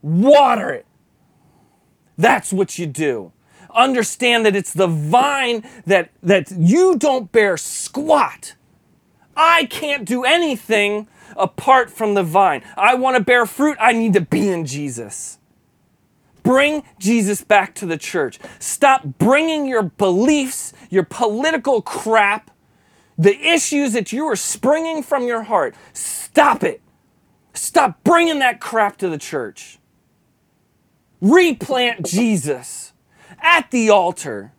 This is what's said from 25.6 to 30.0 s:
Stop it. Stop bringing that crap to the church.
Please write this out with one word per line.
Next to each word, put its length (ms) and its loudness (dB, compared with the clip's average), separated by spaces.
Stop 680 -2
it. 200 -6
Stop 500 -2
bringing 360 2
that 200 0
crap 380 -2
to 100 -4
the 80 -6
church. 640 -10